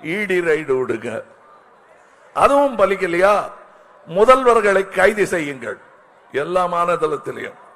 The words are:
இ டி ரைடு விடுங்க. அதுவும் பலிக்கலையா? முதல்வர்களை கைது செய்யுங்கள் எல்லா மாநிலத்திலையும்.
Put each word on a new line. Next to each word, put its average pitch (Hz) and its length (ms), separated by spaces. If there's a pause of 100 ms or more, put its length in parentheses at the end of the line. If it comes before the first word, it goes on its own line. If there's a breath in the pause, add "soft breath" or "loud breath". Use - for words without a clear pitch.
(140)
இ 196 40 (120)
டி 180 80 (100)
ரைடு 151 320
விடுங்க. 117 300 (1300)
அதுவும் 269 460
பலிக்கலையா? 190 540 (720)
முதல்வர்களை 220 760 (140)
கைது 196 300
செய்யுங்கள் 143 500 (560)
எல்லா 170 300 (100)
மாநிலத்திலையும். 156 840 (180)